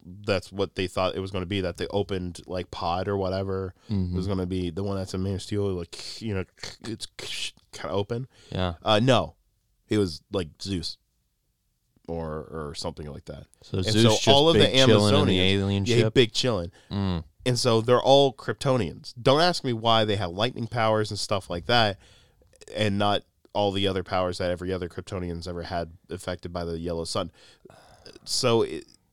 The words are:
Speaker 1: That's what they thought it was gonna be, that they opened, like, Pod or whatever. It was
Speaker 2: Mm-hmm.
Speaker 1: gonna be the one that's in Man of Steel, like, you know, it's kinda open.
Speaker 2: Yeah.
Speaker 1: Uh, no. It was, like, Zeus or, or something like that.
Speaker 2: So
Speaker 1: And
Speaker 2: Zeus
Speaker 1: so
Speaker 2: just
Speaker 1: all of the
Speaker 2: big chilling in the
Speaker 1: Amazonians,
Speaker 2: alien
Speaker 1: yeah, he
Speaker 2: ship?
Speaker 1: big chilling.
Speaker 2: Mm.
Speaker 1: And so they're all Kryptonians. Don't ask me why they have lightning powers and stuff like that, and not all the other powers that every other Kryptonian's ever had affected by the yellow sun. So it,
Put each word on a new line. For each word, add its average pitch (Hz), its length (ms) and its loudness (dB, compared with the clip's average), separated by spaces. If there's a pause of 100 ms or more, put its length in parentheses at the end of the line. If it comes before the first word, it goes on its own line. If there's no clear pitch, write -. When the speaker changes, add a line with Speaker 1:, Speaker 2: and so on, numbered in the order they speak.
Speaker 1:
That's 98 480 -4
what 98 220 -4
they 95 140 -2
thought 92 260 -2
it 95 60 -4
was 95 100 -8
gonna 92 160 -6
be, 98 140 -2
that 87 160 -4
they 90 120 -6
opened, 92 580 -4
like, 90 260 -8
Pod 92 360 -4
or 101 80 -2
whatever. 95 580 -4 (140)
It - 40 -4
was 101 60 0 (280)
Speaker 2:
Mm-hmm. - 20 -4
Speaker 1:
gonna 92 180 -2
be 90 240 -4
the 87 120 -8
one 98 140 -4
that's 95 180 -8
in 92 80 -4
Man 98 140 -2
of 92 60 -8
Steel, 101 300 -4
like, - 480 -10
you 110 140 -4
know, 92 100 -4 (400)
it's 113 220 -8 (100)
kinda - 800 -10
open. 117 320 -4 (240)
Speaker 2:
Yeah. 92 320 -2
Speaker 1:
Uh, 107 180 4
no. 113 360 2 (520)
It 107 100 2
was, 87 220 0 (120)
like, 92 160 -2 (120)
Zeus 95 380 -6 (1120)
or, 82 180 -6 (240)
or 76 240 -10
something 76 320 -10
like 71 200 -14
that. 73 200 -16 (160)
Speaker 2:
So - 160 -6
Speaker 1:
And 95 80 0
Speaker 2:
Zeus 107 160 4
Speaker 1:
so 117 80 8
Speaker 2:
just 107 180 2
Speaker 1:
all 139 200 8
of 165 60 6
the 107 100 8
Speaker 2:
big 101 100 2
chilling 107 400 6
in 98 120 4
the - 120 4
Speaker 1:
Amazonians, - 20 4 (120)
Speaker 2:
alien 98 340 2
Speaker 1:
yeah, 117 80 2
he 117 80 6
Speaker 2:
ship? 110 120 0
Speaker 1:
big 120 180 6
chilling. 98 400 -2 (180)
Speaker 2:
Mm. 95 320 -2 (240)
Speaker 1:
And 127 120 2
so 113 220 2
they're 120 220 4
all 135 320 6
Kryptonians. 117 880 -4
Don't 135 180 4
ask 175 220 2
me 131 100 -2
why 113 320 4
they 107 120 0
have 92 160 -4
lightning 113 340 -4
powers 110 460 0
and 101 80 -8
stuff - 280 -4
like 87 180 -6
that, 113 320 2 (760)
and 101 240 -2
not 101 240 2 (320)
all 101 180 0
the 98 160 0
other 95 160 -2
powers 92 340 -2
that 90 120 -2
every 90 220 -4
other 90 160 -6
Kryptonian's 87 600 -8
ever 87 140 -10
had 82 300 -6 (180)
affected 90 420 -8
by 85 120 -6
the 85 140 -6
yellow 82 260 -6
sun. 87 260 -6 (920)
So 117 380 2
it, 76 220 -4 (280)